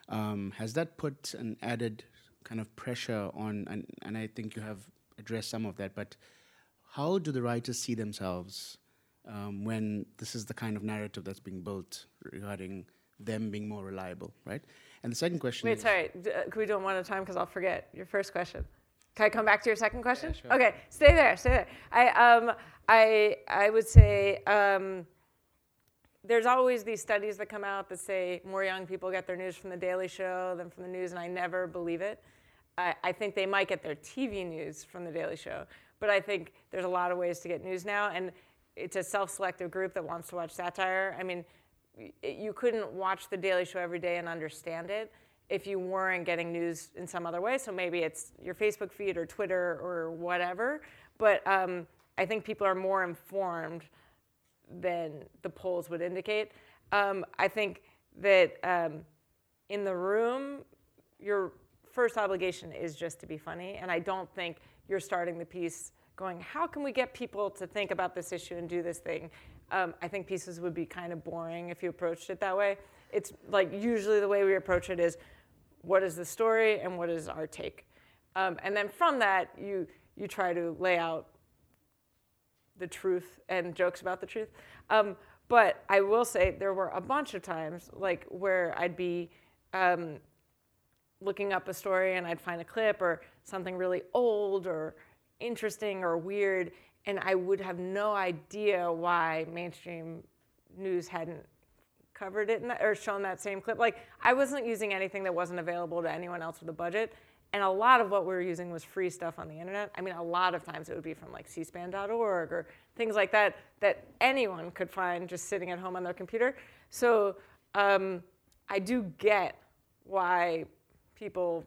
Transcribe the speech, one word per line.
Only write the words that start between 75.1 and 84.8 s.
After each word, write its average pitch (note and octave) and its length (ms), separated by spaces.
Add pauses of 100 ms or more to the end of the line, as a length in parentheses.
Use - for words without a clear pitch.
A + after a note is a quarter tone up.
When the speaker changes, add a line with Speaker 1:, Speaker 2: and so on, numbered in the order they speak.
Speaker 2:
"What F#3+ 220
is E3 120
the E3+ 100
story A3 560
and F3+ 160
what E3+ 120
is E3 200
our D#3 180
take?" - 400 (480)
Um, F#3+ 280
and G3 120
then G3+ 140
from D4 300
that, F#3+ 380
you, F#3+ 300 (280)
you G3+ 120
try F3+ 260
to E3+ 260
lay F3+ 180
out E3 300 (1500)
the F3+ 100
truth F3+ 520 (100)
and F3 240
jokes F3+ 280
about F3+ 180
the F#3+ 80
truth. A3 220 (400)